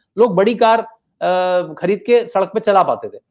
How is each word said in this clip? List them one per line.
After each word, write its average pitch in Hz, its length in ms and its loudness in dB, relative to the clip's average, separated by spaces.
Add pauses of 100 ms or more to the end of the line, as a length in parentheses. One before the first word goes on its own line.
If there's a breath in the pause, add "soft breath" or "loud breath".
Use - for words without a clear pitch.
(180)
लोग 214 180 2
बड़ी 208 200 2
कार, 226 240 2 (420)
अ, 180 520 -2
खरीद 196 340 -4
के 233 200 2
सड़क 190 260 -2
पे 220 60 -4
चला 196 240 2
पाते 117 260 -4
थे। 104 220 -20